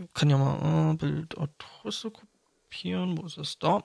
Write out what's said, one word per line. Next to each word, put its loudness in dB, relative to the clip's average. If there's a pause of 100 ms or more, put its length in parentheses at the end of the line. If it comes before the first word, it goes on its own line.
(140)
kann 4
ja 6
mal, 4
äh, 0
Bildadresse -6
kopieren, -6
wo -6
ist -12
es? -8
Da. 2